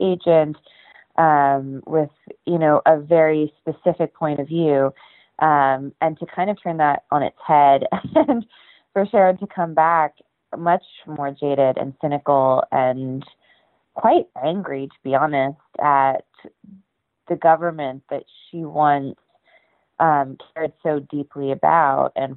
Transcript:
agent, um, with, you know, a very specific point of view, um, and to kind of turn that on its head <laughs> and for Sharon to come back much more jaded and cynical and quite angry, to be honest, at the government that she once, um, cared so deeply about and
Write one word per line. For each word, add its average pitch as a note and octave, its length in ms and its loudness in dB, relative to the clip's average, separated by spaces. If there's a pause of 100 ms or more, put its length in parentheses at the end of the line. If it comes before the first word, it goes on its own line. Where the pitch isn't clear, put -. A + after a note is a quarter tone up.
agent, E3 560 0 (600)
um, C#3 680 0
with, D3+ 240 -2 (340)
you E3+ 140 -2
know, D3+ 280 2
a D#3 120 4
very D#3 600 2
specific E3 540 -4
point D3 260 -4
of C#3+ 80 -6
view, D3 440 0 (460)
um, C#3 640 2
and D#3+ 180 -2
to F3 80 -12
kind F#3 240 -4
of G3+ 120 -6
turn E3+ 160 -6
that D3 320 0
on C#3+ 120 0
its - 140 -6 (100)
head C#3 380 4 (160)
<laughs> - 140 -8
and B3+ 300 0 (480)
for G3+ 140 0
Sharon F#3+ 320 4
to G3+ 80 -12
come E3 280 -6
back D#3+ 400 2 (420)
much E3+ 280 0 (220)
more D3 260 -8
jaded C#3 460 0
and C3+ 220 -6
cynical C#3 680 0
and C3 540 -2 (720)
quite C#4+ 320 2 (180)
angry, D3 420 -6
to - 160 -16
be C3+ 120 -4
honest, C#3+ 440 0 (240)
at C#3 420 2 (1040)
the F3 80 -4
government D#3+ 760 0
that C#3 140 -10 (260)
she E3+ 80 -12
once, D3 580 -2 (840)
um, C#3+ 380 0 (180)
cared D#3 180 -8 (100)
so D3+ 180 -2 (100)
deeply C#3+ 420 -8
about C#3 600 0
and C3 220 -6